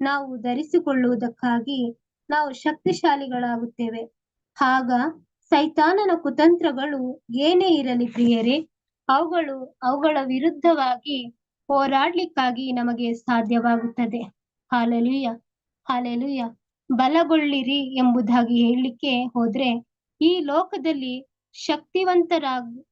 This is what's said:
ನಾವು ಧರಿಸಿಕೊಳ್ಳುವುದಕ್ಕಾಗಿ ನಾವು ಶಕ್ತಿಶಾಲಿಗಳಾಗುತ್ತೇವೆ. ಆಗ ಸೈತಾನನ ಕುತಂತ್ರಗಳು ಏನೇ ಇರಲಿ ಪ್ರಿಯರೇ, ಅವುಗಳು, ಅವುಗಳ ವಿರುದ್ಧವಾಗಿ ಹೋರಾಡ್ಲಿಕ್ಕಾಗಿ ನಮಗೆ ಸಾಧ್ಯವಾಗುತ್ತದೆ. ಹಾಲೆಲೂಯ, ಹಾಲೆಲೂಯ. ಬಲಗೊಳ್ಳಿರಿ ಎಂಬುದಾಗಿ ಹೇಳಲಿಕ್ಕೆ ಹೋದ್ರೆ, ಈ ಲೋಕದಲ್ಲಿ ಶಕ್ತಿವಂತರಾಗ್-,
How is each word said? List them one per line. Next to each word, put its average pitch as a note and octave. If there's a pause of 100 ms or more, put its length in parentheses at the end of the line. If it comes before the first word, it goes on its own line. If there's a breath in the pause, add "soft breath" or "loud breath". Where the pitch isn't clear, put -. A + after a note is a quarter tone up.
ನಾವು C#4
ಧರಿಸಿಕೊಳ್ಳುವುದಕ್ಕಾಗಿ B3 (340)
ನಾವು D4
ಶಕ್ತಿಶಾಲಿಗಳಾಗುತ್ತೇವೆ. B3 (480)
ಆಗ C4 (500)
ಸೈತಾನನ D#4+ (120)
ಕುತಂತ್ರಗಳು C#4+
ಏನೇ E4+
ಇರಲಿ B3
ಪ್ರಿಯರೇ, A#3+ (400)
ಅವುಗಳು, C#4+
ಅವುಗಳ C#4+ (100)
ವಿರುದ್ಧವಾಗಿ C4+ (400)
ಹೋರಾಡ್ಲಿಕ್ಕಾಗಿ C4+
ನಮಗೆ A#3+
ಸಾಧ್ಯವಾಗುತ್ತದೆ. A#3 (520)
ಹಾಲೆಲೂಯ, A#3+ (600)
ಹಾಲೆಲೂಯ. B3 (500)
ಬಲಗೊಳ್ಳಿರಿ C#4
ಎಂಬುದಾಗಿ A#3+
ಹೇಳಲಿಕ್ಕೆ B3
ಹೋದ್ರೆ, A#3+ (340)
ಈ F4
ಲೋಕದಲ್ಲಿ C#4+ (260)
ಶಕ್ತಿವಂತರಾಗ್-, D#4+